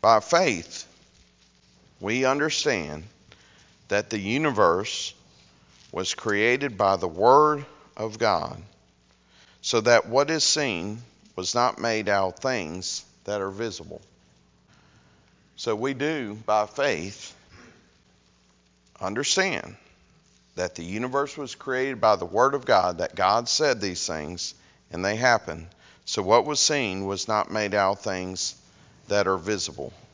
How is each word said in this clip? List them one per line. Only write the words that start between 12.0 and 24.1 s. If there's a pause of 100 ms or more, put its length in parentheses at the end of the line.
out
of
things (200)
that
are
visible. (1600)
So
we
do, (100)
by
faith, (1700)
understand (800)
that
the
universe
was
created
by
the
word
of
God,
that
God
said
these
things, (380)